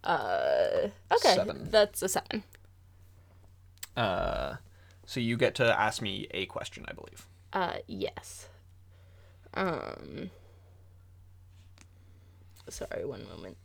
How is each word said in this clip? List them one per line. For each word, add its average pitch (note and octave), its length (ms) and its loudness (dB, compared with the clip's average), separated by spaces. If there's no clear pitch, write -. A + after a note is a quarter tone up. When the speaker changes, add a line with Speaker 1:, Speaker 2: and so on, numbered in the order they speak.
Speaker 1:
Uh, F2+ 840 2
okay. A#3+ 220 8
Speaker 2:
Seven. G2+ 360 -2
Speaker 1:
That's G#3 320 4
a F#3 60 0
seven. - 340 -2
Speaker 2:
Uh, F2+ 600 0
so - 160 -6
you A#2 160 2
get A#2+ 200 4
to A#2 220 4
ask G#2 220 2
me G2+ 300 -4
a F#2 160 -2
question, - 420 -10
I - 40 -10
believe. - 340 -16
Speaker 1:
Uh, F#3 240 -2
yes. - 600 -8
Um, E3+ 760 -6
sorry, - 360 -8
one G#2+ 240 -8
moment. F2+ 360 -14